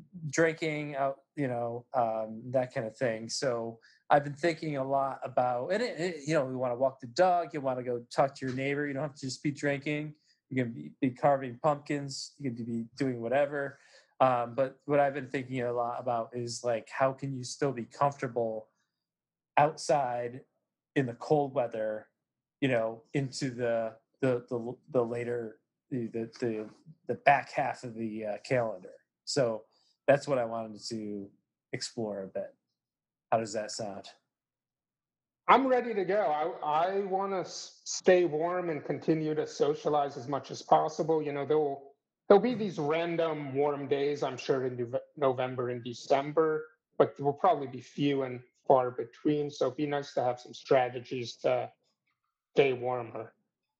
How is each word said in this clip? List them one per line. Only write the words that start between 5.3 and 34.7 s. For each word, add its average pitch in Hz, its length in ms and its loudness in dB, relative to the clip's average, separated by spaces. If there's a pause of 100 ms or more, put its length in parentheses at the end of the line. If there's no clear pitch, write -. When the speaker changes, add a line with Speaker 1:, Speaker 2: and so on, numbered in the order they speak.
Speaker 1:
and 208 100 0
it, 202 160 -4
it, 170 180 -4 (100)
you 156 80 0
know, 139 140 2
you 131 100 -6
wanna 123 180 -2
walk 127 240 0
the 127 80 -12
dog, 175 440 2
you 151 80 -6
wanna 127 220 -2
go 123 200 -4 (120)
talk 143 220 2
to 135 100 -6
your 127 80 -4
neighbor, 143 320 -2
you 143 80 -4
don't 135 80 -4
have 147 140 -8
to - 100 -10
just 127 160 -8
be 156 80 0
drinking. 147 640 -4 (340)
You 131 140 -2
can 117 100 -2
be, 147 280 -12
be 135 100 2
carving 131 500 2
pumpkins, 143 800 -2
you 139 140 -4
can 117 120 -8
be 117 200 -4 (120)
doing 127 240 -2
whatever. 139 600 -2 (400)
Um, 120 340 4
but 131 300 -2
what 143 160 4
I've 143 120 4
been 135 160 -8
thinking 131 340 -4
a 123 100 0
lot 120 260 -2
about 120 360 -2
is, 120 280 -6
like, 117 260 -2
how 135 240 2
can 135 240 -6
you 123 60 -8
still 135 300 -2
be 120 100 -6
comfortable 117 840 -2 (880)
outside 139 840 2 (540)
in 139 100 2
the 120 80 -6
cold 143 400 0
weather, 110 540 -2 (520)
you 139 80 2
know, 113 340 0 (100)
into 139 380 -2
the, 117 420 -2 (280)
the, 123 300 2
the, 120 240 -4 (160)
the 127 120 4
later, 120 560 -4 (320)
the, 120 180 -4
the, 113 220 -6 (100)
the, 110 280 -2 (380)
the 123 80 -2
back 131 380 4
half 131 320 -4
of 120 100 -10
the, 110 300 -6
uh, 104 200 -6
calendar. 113 520 -2 (280)
So 113 380 0 (460)
that's 139 180 4
what 139 120 0
I 120 80 0
wanted 113 420 -8
to 104 400 -8 (440)
explore 107 520 -6
a - 20 -12
bit. 98 280 -8 (760)
How 113 80 4
does 113 140 -4
that 107 180 -4
sound? 98 360 -10 (1400)